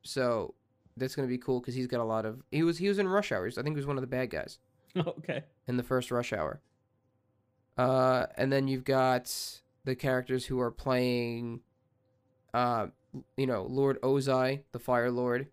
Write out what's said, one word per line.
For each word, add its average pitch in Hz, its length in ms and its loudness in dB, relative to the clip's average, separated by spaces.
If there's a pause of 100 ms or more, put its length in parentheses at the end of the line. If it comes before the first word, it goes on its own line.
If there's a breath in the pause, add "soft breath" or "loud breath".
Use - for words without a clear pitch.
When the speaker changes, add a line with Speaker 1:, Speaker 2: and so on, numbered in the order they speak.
Speaker 1:
so 120 520 -2 (420)
that's 127 180 -4
gonna 135 140 -2
be 123 100 -2
cool 123 220 0
'cause 123 140 -8
he's 127 120 -2
got 123 140 -2
a 117 40 0
lot 110 220 0
of, 113 240 -8
he 151 120 2
was, 165 160 2
he 185 100 0
was 202 100 2
in 202 100 2
Rush 202 220 2
Hour. 95 140 0
He's, 113 140 -4
I 117 40 -4
think 151 120 -2
he 147 40 -2
was 139 80 -4
one 143 100 -2
of 131 60 -2
the 135 40 -4
bad 127 240 -2
guys - 280 -6 (200)
Speaker 2:
<laughs> - 180 -10
Okay. 160 480 -4 (240)
Speaker 1:
in 123 80 0
the 123 60 0
first 127 280 0
Rush 120 220 0
Hour. 82 280 -2 (1200)
Uh, 127 480 4 (100)
and 135 160 2
then 135 160 2
you've 131 160 -2
got 127 480 2 (520)
the 131 100 -2
characters 127 520 0
who 127 140 -2
are 120 100 0
playing, 120 920 0 (920)
uh, 117 360 2 (480)
you 139 100 2
know, 117 160 0
Lord 131 400 0
Ozai, 135 600 2 (100)
the 123 60 -10
Fire 123 320 2
Lord 123 420 0